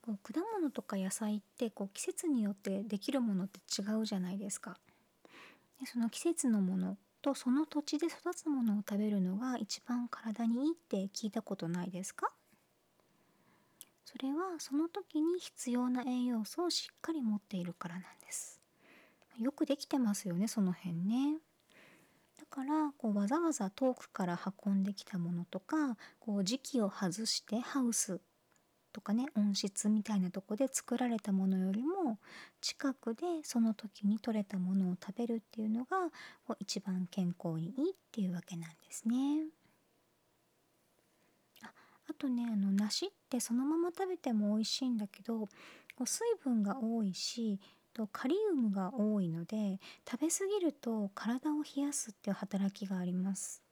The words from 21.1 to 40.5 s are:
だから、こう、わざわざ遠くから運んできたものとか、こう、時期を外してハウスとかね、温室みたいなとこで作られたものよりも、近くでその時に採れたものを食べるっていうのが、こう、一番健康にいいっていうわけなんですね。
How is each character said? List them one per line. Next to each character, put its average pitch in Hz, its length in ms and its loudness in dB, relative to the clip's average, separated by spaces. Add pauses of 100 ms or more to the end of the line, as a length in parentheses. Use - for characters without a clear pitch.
だ - 80 -20
か 262 180 -6
ら、 302 320 2
こ 220 140 0
う、 202 40 2
わ 202 120 4
ざ 285 140 4
わ 330 120 4
ざ 196 160 0
遠 254 260 2
く - 140 -12
か - 160 -2
ら 175 160 0 (240)
運 196 120 2
ん 190 60 4
で 196 120 0
き - 100 -12
た 190 140 -6
も 175 140 -2
の 175 120 -2
と - 160 -8
か、 294 380 0 (200)
こ 208 180 -2
う、 196 80 2
時 220 160 0
期 - 200 -2
を 202 80 4
外 196 380 -2
し - 180 -2
て 208 140 -2
ハ 262 240 -2
ウ 240 100 2
ス - 280 -2 (720)
と - 100 -10
か 208 100 0
ね、 247 220 2
温 208 200 4
室 208 360 0
み 214 120 6
た 208 140 0
い 190 40 4
な 180 100 2
と 190 100 -6
こ 214 160 -4
で 269 120 4
作 - 280 -2
ら 247 120 2
れ 226 100 0
た 214 120 -4
も 190 160 4
の 190 120 4
よ 185 120 2
り 214 120 0
も、 311 360 2 (440)
近 - 320 -2
く 233 200 -4
で 330 120 -4 (160)
そ - 180 0
の 220 140 4
時 - 320 -6
に 214 120 4
採 - 140 -2
れ 214 120 2
た 202 120 -6
も 185 180 0
の 190 160 4
を 185 40 0
食 - 240 -8
べ 240 80 0
る 233 100 0
っ 226 40 -2
て - 200 -12
い 214 60 0
う - 20 0
の 233 160 0
が、 359 260 0 (360)
こ 226 80 -4
う、 - 40 -6
一 - 220 -4
番 185 300 -2
健 180 280 0
康 160 220 -2
に 170 160 -4
い 294 120 2
い - 20 2
っ - 40 -8 (160)
て 220 120 -4
い 185 60 0
う 175 40 -2
わ 175 80 -4
け - 160 -12
な 165 100 -8
ん 160 40 -14
で 160 60 -20 (140)
す - 160 -6
ね。 277 380 2 (2250)